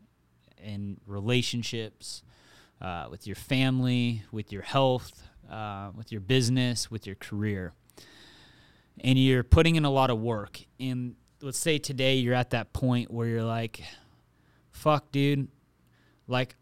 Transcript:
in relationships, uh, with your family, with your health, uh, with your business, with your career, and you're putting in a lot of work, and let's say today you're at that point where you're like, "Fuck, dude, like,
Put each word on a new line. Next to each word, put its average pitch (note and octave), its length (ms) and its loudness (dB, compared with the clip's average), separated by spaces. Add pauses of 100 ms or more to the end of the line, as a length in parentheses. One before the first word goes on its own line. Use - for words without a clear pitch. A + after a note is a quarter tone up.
(640)
in G2+ 440 -10
relationships, A2+ 1160 -2 (580)
uh, E2+ 300 -8
with G2 160 -16
your F#2+ 100 -8
family, B2+ 840 0 (100)
with G#2+ 200 -8
your F#2+ 100 -10
health, C3 600 0 (280)
uh, G2+ 440 -10
with A2 160 -16
your G#2+ 120 -8
business, B2 680 2
with A2 160 -10
your G2 100 -12
career, G2+ 580 -4 (1300)
and C3 180 4
you're C3 240 6
putting E3 340 6
in D3+ 80 2
a C#3+ 60 2
lot C3+ 180 4
of A#2 100 0
work, A2 460 -6 (140)
and B2 360 -6 (280)
let's C3+ 160 -8
say D#3 180 2
today C3 400 2
you're B2 160 2
at B2 180 0
that A#2 220 -2
point B2 380 0
where A#2 180 -4
you're A2+ 160 -2
like, A2+ 380 -4 (880)
"Fuck, - 420 0
dude, C#3 360 2 (760)
like, B2+ 360 -2